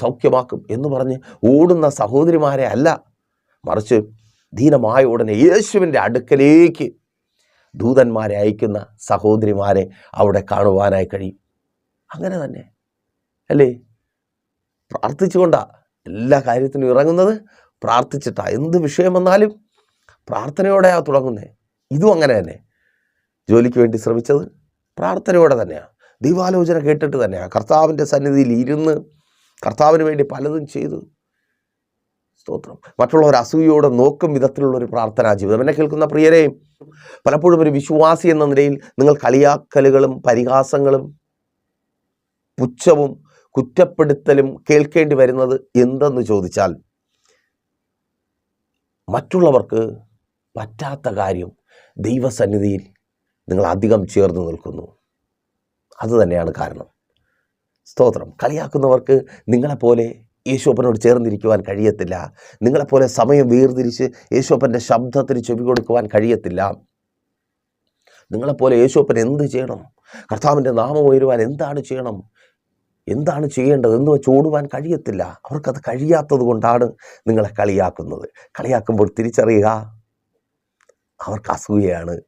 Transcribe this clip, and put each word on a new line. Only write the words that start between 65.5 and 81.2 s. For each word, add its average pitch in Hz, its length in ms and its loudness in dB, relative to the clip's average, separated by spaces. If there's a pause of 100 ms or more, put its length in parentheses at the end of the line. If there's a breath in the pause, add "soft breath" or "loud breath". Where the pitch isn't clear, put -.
കൊടുക്കുവാൻ 117 440 -2
കഴിയത്തില്ല, 107 480 -2 (1700 soft breath)
നിങ്ങളെപ്പോലെ 127 500 0
യേശുപ്പൻ 135 440 2
എന്ത് 147 180 -2 (100)
ചെയ്യണം, 123 280 -8 (500 loud breath)
കർത്താവിൻ്റെ 131 480 0
നാമം 143 300 0
ഉയരുവാൻ 131 380 2
എന്താണ് 143 420 -8
ചെയ്യണം, 123 280 -8 (920)
എന്താണ് 151 380 -4 (100)
ചെയ്യേണ്ടത് 127 420 2
എന്ന് 143 160 0
വെച്ച് 131 220 -2
ഓടുവാൻ 147 280 0 (100)
കഴിയത്തില്ല. 135 500 -6 (240)
അവർക്കത് 135 400 -8
കഴിയാത്തത് 147 640 0
കൊണ്ടാണ് 117 380 2 (400 soft breath)
നിങ്ങളെ 107 320 0
കളിയാക്കുന്നത്. 98 680 -4 (320 soft breath)
കളിയാക്കുമ്പോൾ 110 600 -2
തിരിച്ചറിയുക, 113 500 2 (1600)